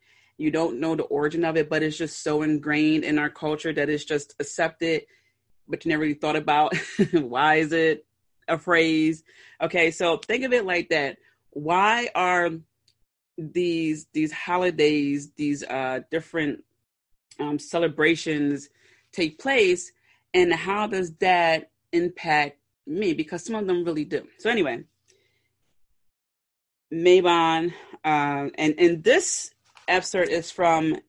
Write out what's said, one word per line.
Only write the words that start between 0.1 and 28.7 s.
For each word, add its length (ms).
you 140
don't 300
know 160
the 80
origin 400
of 120
it, 140
but 140
it's 120
just 280
so 180
ingrained 600
in 160
our 100
culture 420
that 160
it's 160
just 360
accepted, 600
but 160
you 60
never 100
really 140
thought 200
about 420
<laughs> 140
why 440
is 160
it 320
a 100
phrase. 640
Okay, 300
so 240
think 260
of 100
it 120
like 240
that. 300
Why 640
are 340
these, 760
these 200
holidays, 1040
these, 260
uh, 380
different, 540
um, 220
celebrations 1080
take 260
place, 540
and 180
how 360
does 300
that 520
impact 640
me? 260
Because 300
some 100
of 140
them 160
really 200
do. 220
So 100
anyway, 320
Mabon, 800
uh, 520
and, 220